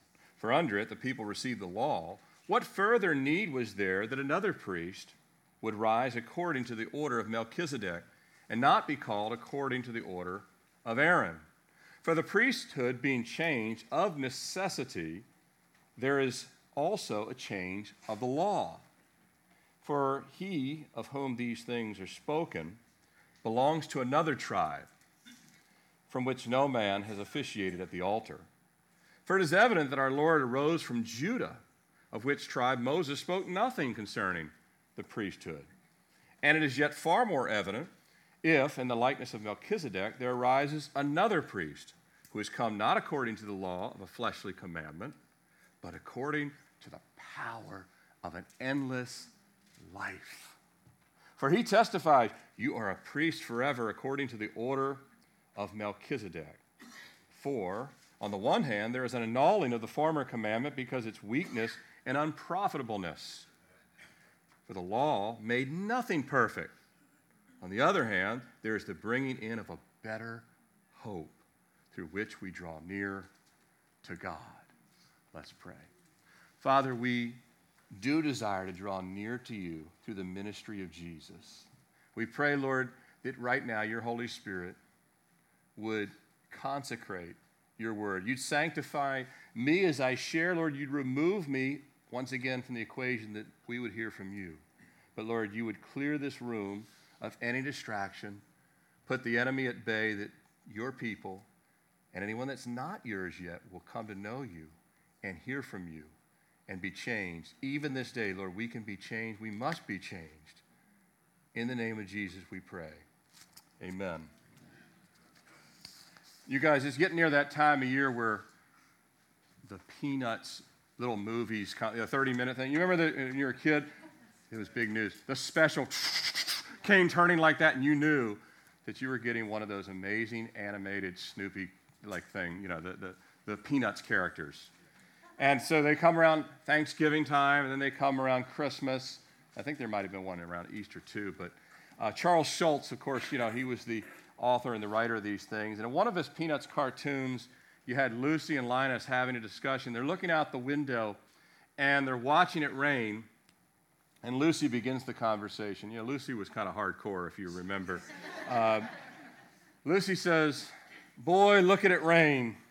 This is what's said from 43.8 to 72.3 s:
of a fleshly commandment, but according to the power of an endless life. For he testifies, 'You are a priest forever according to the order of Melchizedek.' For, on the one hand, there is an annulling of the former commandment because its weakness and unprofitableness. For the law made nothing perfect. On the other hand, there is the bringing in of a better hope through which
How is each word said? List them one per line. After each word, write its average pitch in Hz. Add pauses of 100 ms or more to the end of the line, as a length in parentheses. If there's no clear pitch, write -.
of 98
a 92
fleshly 107
commandment, 85 (680)
but 87
according 143 (300)
to -
the - (160)
power 98 (380)
of 85
an 90 (120)
endless 131 (680)
life. - (800)
For 139
he 220
testifies, 165 (260)
'You -
are 110
a 92
priest 156
forever 120
according 135
to 120
the 104
order 135 (560)
of 101
Melchizedek.' 98 (720)
For, 120 (280)
on 101
the 101
one 160
hand, 113
there 127
is 120
an 120
annulling 139
of 117
the 107
former 151
commandment 120
because 127
its 107
weakness 120 (280)
and 131
unprofitableness. 143 (1200)
For -
the 95
law 113
made 123
nothing 202
perfect. 117 (880)
On 92
the 101
other 160
hand, 104 (220)
there 110
is 95
the 101
bringing 123
in 110
of 92
a 82 (220)
better 113 (500)
hope 87 (600)
through 87
which 101